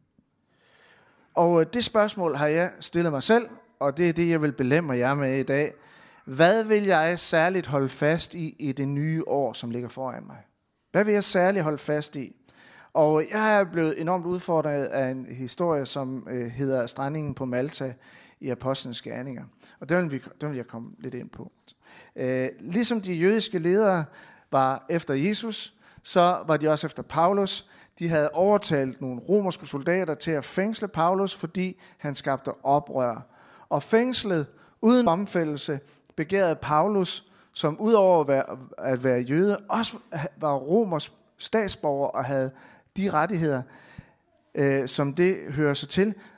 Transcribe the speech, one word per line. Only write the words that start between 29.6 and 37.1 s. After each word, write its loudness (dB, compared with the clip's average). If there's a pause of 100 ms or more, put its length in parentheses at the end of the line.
soldater -2
til -4
at -2
fængsle -4
Paulus, 0
fordi -6 (180)
han -6
skabte -4
oprør. 0 (420)
Og 0
fængslet 0 (340)
uden 6
omfældelse -2 (360)
begærede 0
Paulus, 0 (220)